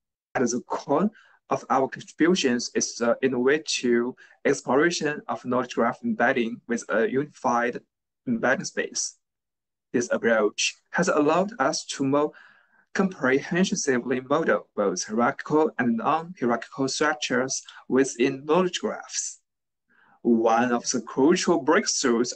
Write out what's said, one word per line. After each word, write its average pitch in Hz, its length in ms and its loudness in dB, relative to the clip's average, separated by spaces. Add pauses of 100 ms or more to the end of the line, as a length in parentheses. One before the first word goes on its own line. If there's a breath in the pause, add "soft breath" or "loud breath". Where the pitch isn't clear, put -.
(360)
At 127 60 0
the 120 260 0
core 160 420 0 (400 soft breath)
of - 200 -4
our 131 180 2
contributions 139 880 0
is - 200 -2
the 117 260 0
innovative 127 920 0 (320 soft breath)
exploration 147 840 0
of 185 180 -8
knowledge 123 300 -2
graph 120 280 0
embedding 117 640 0
with 117 220 -4
a 107 200 2
unified 123 720 -2 (460)
embedding 123 380 0
space. - 520 -6 (720)
This 120 200 -2
approach 107 640 0 (160)
has 180 160 0
allowed 160 520 2
us 147 260 -2
to - 180 -6
more 143 280 2 (600 soft breath)
comprehensively 139 1300 0
model 127 540 0
both 101 300 0
hierarchical 131 720 0
and 117 180 2
non-hierarchical 135 880 -2
structures 135 760 -2 (240 loud breath)
within 135 580 2
knowledge 175 340 2
graphs. - 600 -8 (840 soft breath)
One 117 500 2
of 120 180 -2
the 120 120 -2
crucial 160 640 2
breakthroughs 131 720 2